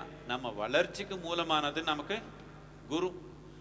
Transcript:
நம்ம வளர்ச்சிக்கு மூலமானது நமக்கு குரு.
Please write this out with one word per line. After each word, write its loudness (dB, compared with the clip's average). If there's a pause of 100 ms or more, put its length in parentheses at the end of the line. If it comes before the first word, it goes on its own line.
(280)
நம்ம 0
வளர்ச்சிக்கு 2
மூலமானது 2
நமக்கு 0 (720)
குரு. 2 (480)